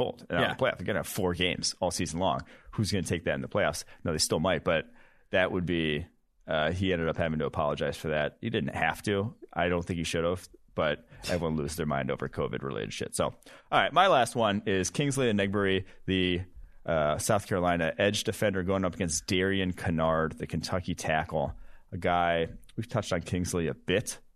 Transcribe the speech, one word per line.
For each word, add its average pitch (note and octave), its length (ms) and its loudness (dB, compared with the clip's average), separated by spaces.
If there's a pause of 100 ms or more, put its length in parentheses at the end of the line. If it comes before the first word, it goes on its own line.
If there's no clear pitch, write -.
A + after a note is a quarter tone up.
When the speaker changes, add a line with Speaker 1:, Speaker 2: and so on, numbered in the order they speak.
Speaker 1:
cold - 260 -8
and F2 100 0
out - 20 2
Speaker 2:
Yeah. G2 120 0
Speaker 1:
of - 40 -12
the - 60 -2
playoff. - 140 0
They're F2+ 100 -10
gonna G2+ 120 0
have - 80 -6
four F2+ 280 -2
games F2 440 -2
all F2+ 120 0
season E2 280 -4
long. D2 220 0 (300)
Who's G2 200 -2
gonna F#2+ 120 0
take E2+ 220 -4
that D#2+ 100 0
in C2+ 60 -6
the B1+ 80 -8
playoffs? E2 340 0 (200)
No, E2 100 -2
they D#2 40 0
still E2+ 220 0
might, E2 240 0
but D#2+ 260 2 (420)
that F#2 200 4
would F2+ 160 -2
be, D#2+ 400 0 (400)
uh, D#2 240 2
he F#2 220 0
ended E2 160 0
up D#2 80 -2
having D#2+ 220 0
to D2 60 0
apologize D2 520 -2
for - 120 -8
that. D2 320 0
He A2+ 80 -4
didn't D#2 260 -2
have D#2+ 280 0
to. G2+ 320 0 (160)
I F2 180 2
don't F2 160 2
think F2+ 120 -2
he E2 60 0
should E2 220 0
have, F2+ 220 -2 (280)
but D2+ 320 0 (220)
everyone E2 260 0
loses D2 220 -4
their D#2+ 80 0
mind C#2 260 0
over C2 160 -4
covid C2 340 -4
related G#1+ 300 -6
shit. - 240 -8
So, D2+ 120 0 (440)
all - 80 4
right, G2 140 2
my F3+ 140 6
last C3+ 280 4
one G#2+ 300 2
is F#2+ 240 2
Kingsley C3+ 420 0
Enagbare, G2 540 2 (200)
the, F#2 360 2 (440)
uh, D2+ 320 2
South G#2 300 0
Carolina F2 500 2
edge G2+ 280 2
defender, G2+ 380 0
going F#2+ 200 0
up F2 120 0
against F2 320 -2
Darian F#2+ 440 2
Kinnard, D#2+ 640 0
the - 80 -8
Kentucky F2+ 480 -4
tackle, D#2 600 -2 (380)
a - 40 -6
guy, E2+ 520 2 (260)
we've A2+ 140 -6
touched G#2 240 -2
on F2 80 0
Kingsley F2 460 -2
a C2 60 -2
bit, - 460 0 (160)